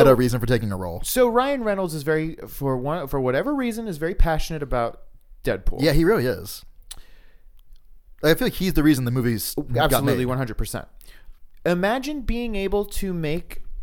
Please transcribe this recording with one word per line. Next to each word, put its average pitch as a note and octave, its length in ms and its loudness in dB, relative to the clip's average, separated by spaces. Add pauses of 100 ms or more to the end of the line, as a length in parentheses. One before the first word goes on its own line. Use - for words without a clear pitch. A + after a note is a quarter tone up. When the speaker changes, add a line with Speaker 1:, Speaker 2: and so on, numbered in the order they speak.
Speaker 1:
so, C3 100 10
Speaker 2:
reason B2 280 2
for - 40 -2
taking A2+ 280 2
a F#2+ 40 -4
role. F2 280 -6
Speaker 1:
so B3+ 220 2
Ryan B3+ 360 0
Reynolds F#3+ 320 -2
is D3 80 -8
very, D#3 320 -2 (120)
for C3+ 300 -4
one, C#3+ 300 -4
for C#3+ 120 -2
whatever C#3+ 360 0
reason, A#3 320 -4
is E3+ 100 -6
very D#3+ 160 -4
passionate D#3+ 480 2
about A#2+ 400 -2 (420)
Deadpool. - 380 0
Speaker 2:
Yeah, D3+ 120 4
he D#3+ 120 6
really F3+ 200 4
is. - 380 -6 (1600)
I D#3 120 6
feel G#3 120 0
like F3+ 60 0
he's F#3 200 -2
the D3+ 100 4
reason C3+ 220 4
the A#2+ 60 0
movies A#2+ 440 0 (160)
got C#3 140 2
Speaker 1:
Absolutely, C3+ 320 2
Speaker 2:
made. B2+ 80 0
Speaker 1:
one B2+ 120 -2
hundred A#2+ 200 -4
percent. - 300 -4 (800)
Imagine B3 560 0
being A#3 340 -2
able G3 300 0
to F#3+ 280 -2
make E3 480 -4 (220)